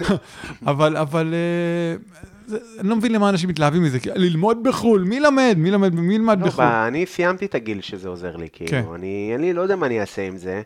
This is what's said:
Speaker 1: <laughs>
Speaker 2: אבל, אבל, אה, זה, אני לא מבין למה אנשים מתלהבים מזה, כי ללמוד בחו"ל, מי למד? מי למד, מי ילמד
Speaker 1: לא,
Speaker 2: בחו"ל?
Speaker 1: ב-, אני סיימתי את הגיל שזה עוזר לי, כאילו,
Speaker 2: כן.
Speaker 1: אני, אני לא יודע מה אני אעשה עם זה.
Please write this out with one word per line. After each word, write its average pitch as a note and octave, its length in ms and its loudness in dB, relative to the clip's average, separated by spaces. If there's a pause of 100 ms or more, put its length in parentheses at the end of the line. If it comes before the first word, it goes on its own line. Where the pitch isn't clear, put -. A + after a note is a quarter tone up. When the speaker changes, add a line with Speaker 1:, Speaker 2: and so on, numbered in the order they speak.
(320)
Speaker 1:
<laughs> - 360 -12
Speaker 2:
אבל, D3+ 300 2
אבל, D#3+ 360 -2
אה, E3+ 640 -2 (480)
זה, G#3+ 120 -8 (220)
אני F#3+ 100 0
לא A#3 60 2
מבין A3+ 160 0
למה G3+ 180 2
אנשים F#3 200 2
מתלהבים D#3 340 2
מזה, C3 160 2
כי A2 160 -6
ללמוד F#3+ 480 2
בחו"ל, A3+ 400 4
מי G#3+ 160 0
למד? C4+ 380 4
מי E3 140 2
למד, G3 240 2
מי E3+ 200 2
ילמד A3 240 2
Speaker 1:
לא, F3 80 2
Speaker 2:
בחו"ל? B2+ 180 2
Speaker 1:
ב-, - 20 6 (200)
אני D3+ 180 -2
סיימתי F3 400 -2
את - 100 -4
הגיל A2 260 -4
שזה F#2+ 280 -10
עוזר F2 260 -8
לי, E2 180 -8
כאילו, - 160 -8
Speaker 2:
כן. C3 140 0 (120)
Speaker 1:
אני, G2 400 -6
אני E3+ 180 0
לא F3 80 -2
יודע F#3+ 140 0
מה E3+ 100 -2
אני A#2 160 0
אעשה G2 200 -6
עם F#2+ 160 -6
זה. F#2 280 -8